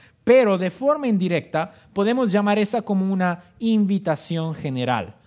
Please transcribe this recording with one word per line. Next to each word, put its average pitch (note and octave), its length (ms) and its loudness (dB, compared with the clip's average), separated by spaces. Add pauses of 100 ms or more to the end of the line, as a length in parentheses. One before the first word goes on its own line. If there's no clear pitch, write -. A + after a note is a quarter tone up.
(240)
Pero A#3 340 4
de F3+ 140 -2
forma C#4+ 360 -2
indirecta E3+ 640 -2 (220)
podemos A3+ 380 0
llamar G3+ 260 2
esa G#3+ 240 0
como F#3+ 320 -2
una F3+ 300 -2 (160)
invitación F#3 960 -2
general. B2 720 -4